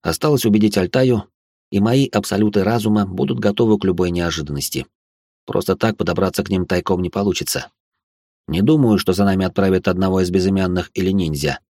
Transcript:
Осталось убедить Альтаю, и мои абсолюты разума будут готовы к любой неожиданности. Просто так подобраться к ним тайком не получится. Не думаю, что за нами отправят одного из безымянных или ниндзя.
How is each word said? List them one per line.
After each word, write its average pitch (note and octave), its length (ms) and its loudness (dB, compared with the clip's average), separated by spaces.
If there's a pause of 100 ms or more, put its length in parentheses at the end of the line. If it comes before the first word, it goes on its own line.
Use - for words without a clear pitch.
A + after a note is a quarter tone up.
Осталось B2 440 0
убедить G#2+ 320 4
Альтаю, A#2 480 0 (460)
и G2 80 0
мои B2+ 280 2
абсолюты G2+ 560 0
разума G#2+ 420 0
будут F#2+ 340 -4
готовы G#2+ 380 2
к G2 60 -4
любой F2+ 280 0
неожиданности. D#2 760 -4 (600)
Просто F#2 300 -2
так A2 220 -2
подобраться F#2 460 -2
к G2 60 -8
ним F#2 160 0
тайком F2+ 360 -2
не F2+ 80 -2
получится. - 640 -4 (760)
Не E2 140 -2
думаю, B2 380 4
что F#2 140 0
за G2+ 120 2
нами F#2+ 200 2
отправят F#2+ 420 0
одного F#2 340 0
из F2+ 80 0
безымянных F#2 640 0
или F#2+ 180 -2
ниндзя. D2+ 480 -2 (140)